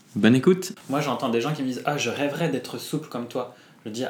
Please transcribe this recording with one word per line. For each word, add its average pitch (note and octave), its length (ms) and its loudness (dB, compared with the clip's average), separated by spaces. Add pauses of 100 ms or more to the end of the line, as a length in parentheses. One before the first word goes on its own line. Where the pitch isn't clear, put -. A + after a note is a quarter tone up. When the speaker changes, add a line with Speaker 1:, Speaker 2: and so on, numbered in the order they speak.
(160)
Speaker 1:
Bonne A2 200 8
écoute. F3+ 380 4 (140)
Speaker 2:
Moi, C#3 140 0
j'entends C3 280 -2
des A#2 120 2
gens C#3+ 100 0
qui C#3+ 120 -4
me C3 60 -2
disent : « A#2+ 160 -4
Ah, D3 120 0
je A#2+ 140 -2
rêverais C#3+ 380 -2
d'être B2+ 280 -4
souple D3 320 -6
comme A#2+ 180 -8
toi. » - 280 -6 (320)
Je - 20 -10
dis : « A#2 200 -6